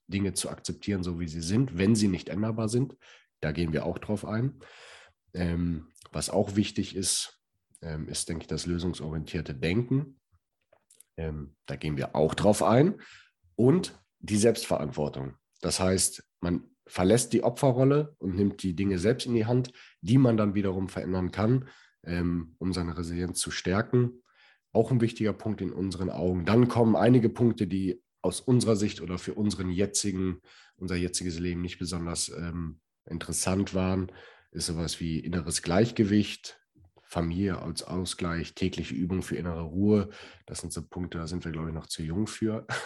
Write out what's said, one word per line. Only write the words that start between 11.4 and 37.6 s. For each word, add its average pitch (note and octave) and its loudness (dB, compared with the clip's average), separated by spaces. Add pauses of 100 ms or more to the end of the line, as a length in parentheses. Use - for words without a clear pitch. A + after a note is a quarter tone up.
da C#2 -10
gehen D2 -4
wir C2+ -4
auch D#2 4
drauf - 4
ein. B2 6 (560)
Und C#3+ 4 (220)
die G2+ -2
Selbstverantwortung. D2 0 (260)
Das - -2
heißt, F#2 2 (180)
man F2 -2 (160)
verlässt G2+ 4
die A#2 4
Opferrolle C3+ 2
und F#2 -2
nimmt G2 2
die F#2 0
Dinge G2 0
selbst A2+ 0
in B2 -2
die A2 2
Hand, B2+ 0 (280)
die A#2+ 6
man B2 6
dann G#2 2
wiederum F#2+ 0
verändern F#2 -2
kann, B2 2 (360)
ähm, F2 -2
um F#2 -2
seine E2+ -4
Resilienz F2 -4
zu - -4
stärken. A#2+ 0 (500)
Auch - 4
ein B2+ 4
wichtiger A2 0
Punkt G#2 -4
in F#2 -4
unseren F2+ -4
Augen. F2+ 0
Dann A#2 6
kommen A2+ 4
einige A#2 6
Punkte, A2+ 2
die F#2+ -2 (200)
aus F2+ -2
unserer A2+ 4
Sicht F#2+ -2
oder F2+ -6
für - -6
unseren G2 0
jetzigen, F#2 -2 (360)
unser F#2 -4
jetziges F2 -4
Leben F2 -2
nicht F2 -6
besonders, E2+ -4
ähm, E2+ -8 (260)
interessant F#2 -2
waren. F#2 0 (400)
Ist E2 -6
sowas E2 -4
wie E2 -2
inneres E2+ -4
Gleichgewicht, G#2 2 (560)
Familie F2 -2